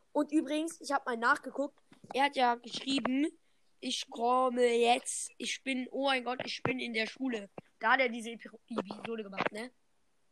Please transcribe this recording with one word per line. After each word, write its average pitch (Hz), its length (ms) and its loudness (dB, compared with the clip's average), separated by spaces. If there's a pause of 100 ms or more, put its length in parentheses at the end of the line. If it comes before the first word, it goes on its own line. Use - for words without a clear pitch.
(120)
Und 294 200 -2
übrigens, 302 500 -2
ich 294 100 -8
hab 277 140 -2
mal 240 120 -4
nachgeguckt, 269 600 -2 (340)
er 269 120 2
hat 277 100 0
ja 240 200 4
geschrieben, 262 720 -2 (520)
„Ich - 300 -6
komme 247 560 2
jetzt, 233 720 2
ich - 260 -8
bin, 254 280 -4
oh 269 140 -2
mein 262 180 0
Gott, 247 220 -6
ich - 180 -8
bin 262 160 6
in 240 140 -4
der 220 140 2
Schule.“ 226 420 -4 (300)
Da 226 140 8
hat 262 80 8
er 247 80 4
diese 233 220 -8
Epi-, 226 180 -14 (200)
Episode 214 540 -6
gemacht, 196 280 -2
ne? 220 200 -10 (600)